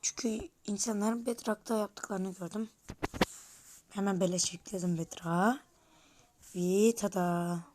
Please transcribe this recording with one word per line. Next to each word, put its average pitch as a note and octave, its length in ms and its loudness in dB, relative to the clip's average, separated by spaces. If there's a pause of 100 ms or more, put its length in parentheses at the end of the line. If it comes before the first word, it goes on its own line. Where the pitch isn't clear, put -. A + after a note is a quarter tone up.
Çünkü A3+ 480 -2 (180)
insanların G#3+ 580 0
Bedrock'ta A#3 520 -2
yaptıklarını F#3+ 560 -4
gördüm. G3 360 -6 (1200)
Hemen G3 300 2
beleş F3+ 340 2
yükledim F3 440 -2
Bedrock'a. F3 640 2 (960)
Ve F#3+ 400 4
tada. F3 640 0 (160)